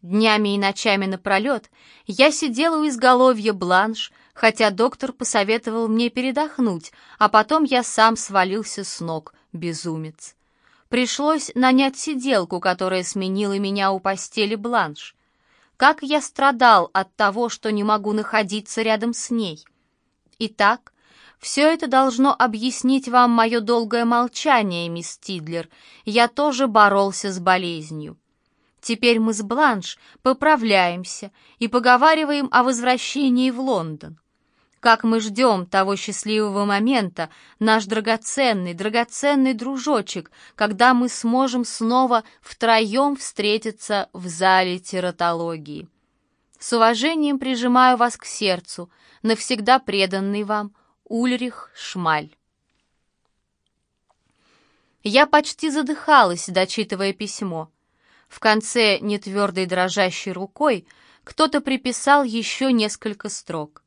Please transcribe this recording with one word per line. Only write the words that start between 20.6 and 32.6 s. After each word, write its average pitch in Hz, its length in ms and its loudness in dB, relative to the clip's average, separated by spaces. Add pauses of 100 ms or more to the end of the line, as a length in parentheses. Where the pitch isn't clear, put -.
всё - 280 0
это 320 200 0
должно 262 500 2
объяснить 254 720 0
вам 247 220 4
моё 233 300 2
долгое 233 440 0
молчание, 233 840 0
мисс 170 280 -10
Тидлер. 165 520 -10 (360)
Я 233 220 4
тоже 269 400 0
боролся 202 640 4
с 185 80 -6
болезнью. 160 760 -2 (640)
Теперь 233 400 2
мы 220 140 0
с 208 80 -6
Бланш 226 560 -2 (240)
поправляемся 208 1080 0 (280)
и 233 80 -2
поговариваем 277 840 2
о 247 120 4